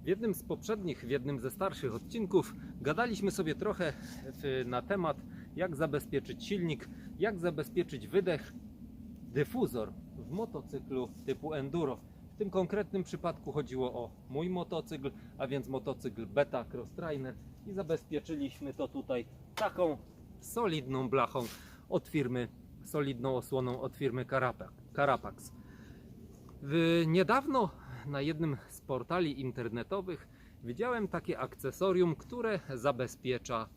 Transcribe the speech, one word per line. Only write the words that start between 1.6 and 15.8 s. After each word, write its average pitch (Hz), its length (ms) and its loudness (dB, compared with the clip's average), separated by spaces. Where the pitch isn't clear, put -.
odcinków 185 640 2
gadaliśmy 196 500 2
sobie 156 240 2
trochę 180 380 0
w, 131 400 -2
na 123 160 0
temat, 170 360 2
jak 165 200 0
zabezpieczyć 143 720 0
silnik, 170 420 0
jak 202 200 2
zabezpieczyć 156 680 0
wydech, 175 460 2
dyfuzor 123 720 2
w 123 140 -8
motocyklu 139 800 -4
typu 143 280 -2
Enduro. 139 460 0
W - 40 -18
tym 202 120 0
konkretnym 190 540 2
przypadku 165 480 -2
chodziło 127 420 0
o 120 180 -4
mój 151 200 0
motocykl, 160 640 -2
a 139 100 -2
więc 127 200 0
motocykl 123 580 -2